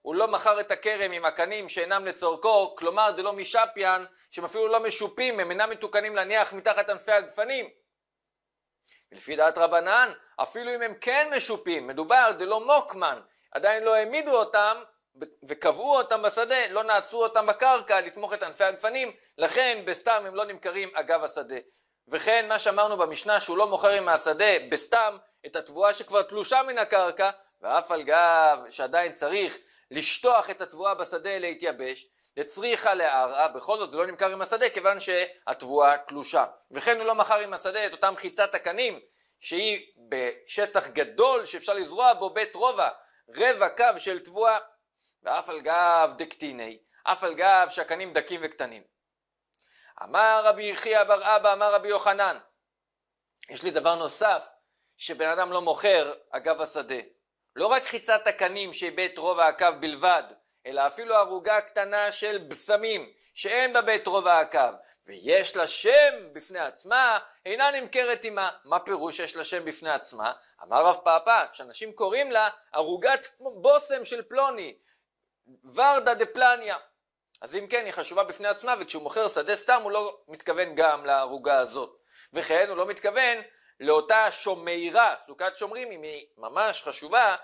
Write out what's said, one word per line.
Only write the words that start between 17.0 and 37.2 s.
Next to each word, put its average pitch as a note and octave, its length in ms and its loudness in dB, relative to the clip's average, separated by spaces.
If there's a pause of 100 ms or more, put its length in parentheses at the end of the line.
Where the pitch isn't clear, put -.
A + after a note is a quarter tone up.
אותם A3 220 0
בקרקע G#3+ 560 2
לתמוך G3+ 320 -8
את G#3 100 -6
ענפי E3 200 -4
הגפנים, A3 480 -2 (260)
לכן A3 480 0
בסתם G#3 420 0
הם F#3+ 80 -12
לא G#3 100 -2
נמכרים F#3+ 480 -8
אגב D#3 300 0
השדה. C3 340 -8 (500)
וכן G#3+ 400 0
מה G#3+ 120 0
שאמרנו G#3 380 2
במשנה, F3+ 420 0
שהוא F3+ 180 -4
לא G#3 100 4
מוכר G3+ 220 2
עם G3 200 2
השדה D#3+ 500 2 (100)
בסתם G#3+ 480 0 (280)
את D3+ 100 -10
התבואה E3 380 0
שכבר G3+ 280 0
תלושה G#3 420 0
מן B3+ 140 -8
הקרקע, G3 520 0 (320)
ואף E3 300 -2
על D#3+ 120 -4
גב D#3+ 560 6 (100)
שעדיין D3 440 -2
צריך E3+ 440 -4 (340)
לשטוח G#3 580 2
את F#3+ 120 -10
התבואה F#3 320 -4
בשדה F3+ 440 -6
להתייבש, D3+ 720 -8 (300)
לצריכה G3 560 -2
להרעה, C#3+ 540 2
בכל G3+ 300 -4
זאת F#3 140 -6
זה D3 60 -10
לא F3 80 0
נמכר F#3 260 -2
עם F#3+ 100 -8
השדה, A3+ 280 0
כיוון G3 300 0
שהתבואה C#3+ 1000 2
תלושה. C#3+ 480 -2 (260)
וכן A3 260 0
הוא A3 80 -6
לא A3+ 100 0
מכר G#3+ 240 2